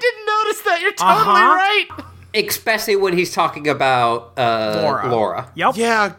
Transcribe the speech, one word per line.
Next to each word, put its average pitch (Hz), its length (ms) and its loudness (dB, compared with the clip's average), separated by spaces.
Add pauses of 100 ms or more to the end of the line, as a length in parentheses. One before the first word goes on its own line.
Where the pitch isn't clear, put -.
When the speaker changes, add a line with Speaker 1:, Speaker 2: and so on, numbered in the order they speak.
Speaker 1:
didn't 440 240 -2
notice 427 380 -2
that. 349 180 0
You're 403 120 -2
totally 403 460 4
Speaker 2:
Uh-huh. 320 160 4
Speaker 1:
right. 392 320 0 (460)
Speaker 3:
Especially 214 640 -2
when 190 200 0
he's 180 180 0
talking 151 340 -2
about, 127 720 0
uh, 113 440 0
Speaker 2:
Laura. 123 280 -2
Speaker 3:
Laura. 107 440 -2
Speaker 2:
Yep. 170 240 0
Speaker 1:
Yeah, 220 420 0